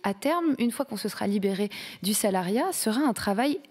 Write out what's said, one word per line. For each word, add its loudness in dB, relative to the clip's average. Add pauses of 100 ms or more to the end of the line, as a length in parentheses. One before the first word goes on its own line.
à 0
terme, 2
une 2
fois -2
qu'on -8
se -4
sera -4
libéré 0 (340)
du 0
salariat, 2
sera 0
un 4
travail 0 (120)